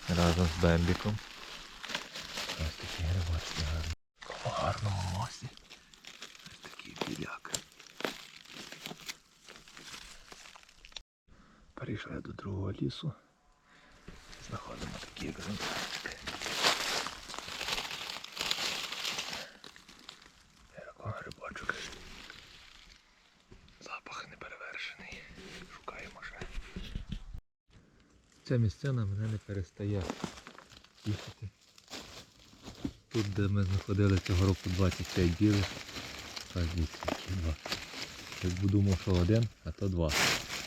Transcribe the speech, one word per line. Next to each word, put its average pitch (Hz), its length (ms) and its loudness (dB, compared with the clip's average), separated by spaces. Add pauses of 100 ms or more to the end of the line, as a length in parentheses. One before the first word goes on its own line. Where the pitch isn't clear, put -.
Разом 85 380 8 (120)
з 85 40 4
Бембіком. 87 560 6 (1300)
Ось - 280 -2
такі - 260 -6
грибочки 82 600 2 (100)
гарні. 80 220 0 (260)
В - 60 -14
такому - 320 -4
гарному 98 440 2 (160)
мосі. 117 300 -4 (1000)
Ось - 240 -16
такий - 260 -14 (120)
біляк. - 440 -8 (4000)
Перейшли - 460 -6
до - 120 -8
другого 95 400 -4
лісу. 135 400 -2 (1400)
Знаходимо - 520 -8
такі - 280 -8
екземплярики. - 880 -4 (4000)
Як - 440 -10
грибочок. - 540 -8 (2000)
Запах - 480 -10
неперевершений. - 960 -10 (540)
Шукаємо - 460 -12
ще. - 180 -10 (2000)
Ця 127 120 2
місцина 117 500 2
мене 101 220 0
не 107 100 -2
перестає 101 640 -2 (1040)
тішити. 104 440 -4 (1600)
Тут, 101 240 2
де 101 100 4
ми 101 220 6
знаходили 98 540 6
цього 92 280 6
року, 95 200 6
двадцять 90 480 4
п'ять 87 240 6
білих. 104 260 8 (880)
Так, 87 120 2 (100)
дивіться, 82 320 0
які - 340 -2
два. 80 140 2 (880)
Як 90 200 2
би 101 60 6
думав, 101 320 8
що 98 120 2
один, 104 360 8 (160)
а 85 80 -2
то 101 160 -2
два. 82 240 4 (540)